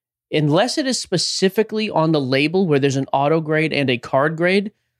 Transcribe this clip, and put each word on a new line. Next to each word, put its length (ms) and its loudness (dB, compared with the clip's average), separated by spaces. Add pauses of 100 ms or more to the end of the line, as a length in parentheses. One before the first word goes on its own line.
(320)
unless 460 2
it 80 -2
is 140 -2
specifically 880 -2
on 220 0
the 100 2
label 460 0
where 120 2
there's 180 2
an 160 -2
auto 280 2
grade 320 -2
and 160 0
a 80 0
card 400 -2
grade, 340 0 (280)